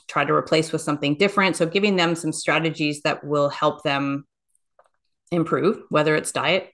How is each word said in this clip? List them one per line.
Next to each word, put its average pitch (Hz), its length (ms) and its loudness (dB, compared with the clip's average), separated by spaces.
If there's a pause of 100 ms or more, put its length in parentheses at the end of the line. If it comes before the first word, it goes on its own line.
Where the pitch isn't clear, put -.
try 143 180 0
to 151 80 0
replace 156 380 0
with 156 100 -2
something 147 340 -2
different. 196 420 2
So 170 100 2
giving 196 280 0
them 170 200 2
some 160 180 -4
strategies 156 680 -2
that 147 200 -2
will 143 260 0
help 147 340 -2
them 139 420 -2 (1040)
improve, 165 480 0 (100)
whether 151 260 2
it's 156 160 -2
diet 151 420 -2